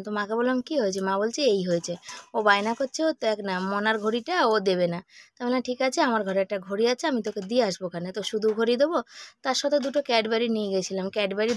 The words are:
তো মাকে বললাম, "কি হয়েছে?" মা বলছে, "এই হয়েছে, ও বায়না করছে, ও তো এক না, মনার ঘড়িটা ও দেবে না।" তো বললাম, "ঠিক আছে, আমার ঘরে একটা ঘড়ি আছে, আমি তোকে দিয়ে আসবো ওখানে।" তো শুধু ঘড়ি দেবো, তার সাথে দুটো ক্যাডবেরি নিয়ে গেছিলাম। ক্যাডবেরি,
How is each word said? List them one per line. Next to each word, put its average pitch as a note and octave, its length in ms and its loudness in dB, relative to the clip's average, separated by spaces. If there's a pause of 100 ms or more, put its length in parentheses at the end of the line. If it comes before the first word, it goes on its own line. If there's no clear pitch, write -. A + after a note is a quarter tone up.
তো G#3 80 -10
মাকে G#3 240 -4
বললাম, B3+ 260 2
"কি D#4 180 -6
হয়েছে?" G3 220 0
মা F#3+ 160 0
বলছে, A3+ 240 0
"এই G#3 280 4
হয়েছে, F3 240 -2 (400)
ও A#3 80 -4
বায়না G#3 320 4
করছে, C4 320 -4
ও D#4+ 80 4
তো - 140 -6
এক G#3+ 120 0
না, G3 200 -4
মনার G3+ 400 0
ঘড়িটা A3+ 360 -2 (120)
ও A3 120 4
দেবে F#3 280 2
না।" E3+ 120 -4 (360)
তো - 80 -16
বললাম, B3 180 0
"ঠিক B3 200 -4
আছে, C4 200 0
আমার A#3 220 2
ঘরে F#3+ 180 0
একটা G3 180 -2
ঘড়ি G3 280 -2
আছে, B3 200 0
আমি C4 140 0
তোকে G#3+ 200 -6
দিয়ে A#3 220 2
আসবো F#3 260 -2
ওখানে।" F3 260 -8
তো G#3 80 -4
শুধু G#3+ 300 0
ঘড়ি A#3 280 2
দেবো, D#4+ 160 2 (440)
তার C4 200 -2
সাথে D4 180 2
দুটো C4+ 220 -2
ক্যাডবেরি A3+ 480 2
নিয়ে G#3+ 220 -2
গেছিলাম। F#3+ 380 -2
ক্যাডবেরি, G#3 480 0